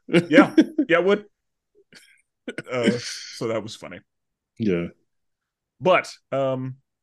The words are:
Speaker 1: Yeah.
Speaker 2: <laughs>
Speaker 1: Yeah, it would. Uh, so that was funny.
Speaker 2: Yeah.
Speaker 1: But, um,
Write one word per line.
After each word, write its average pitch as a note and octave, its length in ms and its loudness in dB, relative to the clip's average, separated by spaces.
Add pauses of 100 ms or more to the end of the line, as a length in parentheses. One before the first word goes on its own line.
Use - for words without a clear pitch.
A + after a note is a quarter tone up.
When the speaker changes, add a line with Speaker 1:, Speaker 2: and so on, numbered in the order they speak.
(300)
Speaker 1:
Yeah. E3 260 6
Speaker 2:
<laughs> - 320 2
Speaker 1:
Yeah, E3+ 120 4
it F3 60 0
would. G3+ 200 0 (1500)
Uh, B2 280 0
so - 480 -10
that A2 160 -4
was A2 120 -14
funny. E2 240 -16 (580)
Speaker 2:
Yeah. F2 300 0 (920)
Speaker 1:
But, D#3+ 320 2 (200)
um, C3 460 -4 (260)